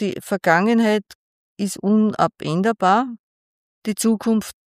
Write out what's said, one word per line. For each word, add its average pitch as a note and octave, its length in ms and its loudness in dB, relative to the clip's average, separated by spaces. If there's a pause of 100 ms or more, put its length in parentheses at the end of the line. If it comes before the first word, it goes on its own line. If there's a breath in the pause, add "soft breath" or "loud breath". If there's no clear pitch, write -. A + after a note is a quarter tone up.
die G3+ 200 -4
Vergangenheit G#3+ 840 2 (520)
ist G3 200 -6
unabänderbar, G#3 1300 0 (800)
die G#3+ 80 -4
Zukunft A3 600 -2 (100)